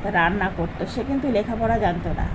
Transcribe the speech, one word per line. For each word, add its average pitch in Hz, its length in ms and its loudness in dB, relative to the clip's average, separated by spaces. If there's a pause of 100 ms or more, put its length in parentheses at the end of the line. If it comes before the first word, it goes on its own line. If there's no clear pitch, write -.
রান্না 185 540 2
করতো। - 280 -4
সে - 220 -4
কিন্তু 277 240 0
লেখাপড়া 226 460 2
জানতো 175 320 0
না - 260 0